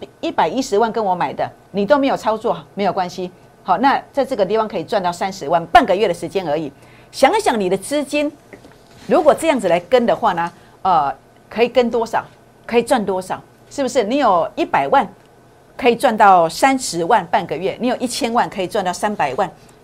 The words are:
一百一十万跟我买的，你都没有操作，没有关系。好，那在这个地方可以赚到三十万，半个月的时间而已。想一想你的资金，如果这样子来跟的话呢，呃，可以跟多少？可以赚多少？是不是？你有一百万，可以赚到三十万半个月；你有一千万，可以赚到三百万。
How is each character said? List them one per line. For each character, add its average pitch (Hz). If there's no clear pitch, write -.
一 330
百 175
一 233
十 202
万 226
跟 220
我 180
买 156
的， 143
你 202
都 285
没 269
有 214
操 220
作， 214
没 202
有 180
关 180
系。 180
好， 180
那 240
在 277
这 269
个 202
地 208
方 220
可 208
以 160
赚 208
到 175
三 190
十 151
万， 170
半 320
个 202
月 202
的 170
时 170
间 180
而 147
已。 156
想 330
一 453
想 240
你 185
的 190
资 277
金， 294
如 277
果 285
这 330
样 277
子 190
来 170
跟 240
的 220
话 214
呢， 170
呃， 156
可 220
以 240
跟 240
多 226
少？ 165
可 240
以 233
赚 233
多 185
少？ 185
是 -
不 254
是？ 247
你 226
有 190
一 294
百 139
万， 254
可 -
以 233
赚 233
到 190
三 269
十 247
万 214
半 202
个 160
月； 170
你 240
有 233
一 247
千 233
万， 214
可 190
以 180
赚 196
到 180
三 208
百 143
万。 185